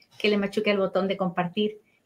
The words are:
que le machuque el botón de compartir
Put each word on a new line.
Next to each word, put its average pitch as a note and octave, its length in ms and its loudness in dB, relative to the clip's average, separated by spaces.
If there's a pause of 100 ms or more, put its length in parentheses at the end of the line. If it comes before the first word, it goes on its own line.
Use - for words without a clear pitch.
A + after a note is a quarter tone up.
(160)
que G#3+ 120 0
le G#3 100 2
machuque G3+ 320 0
el G3+ 80 2
botón F#3+ 300 0
de F#3+ 80 -2
compartir F#3 640 -2 (260)